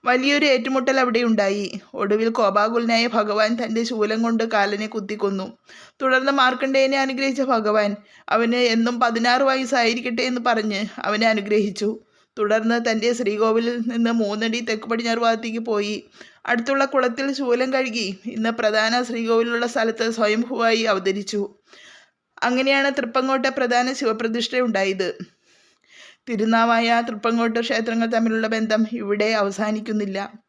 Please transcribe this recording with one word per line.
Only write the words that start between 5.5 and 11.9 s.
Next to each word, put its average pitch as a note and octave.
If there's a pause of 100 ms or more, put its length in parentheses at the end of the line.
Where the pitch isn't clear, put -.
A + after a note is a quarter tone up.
തുടർന്ന് C4
മാർക്കണ്ഡേയനെ C4+
അനുഗ്രഹിച്ച C4+
ഭഗവാൻ G#3+ (380)
അവന് A#3
എന്നും A3+
പതിനാറ് A#3+
വയസ്സായിരിക്കട്ടെ B3
എന്ന് B3
പറഞ്ഞ് G#3+ (220)
അവനെ G#3+
അനുഗ്രഹിച്ചു. G#3 (460)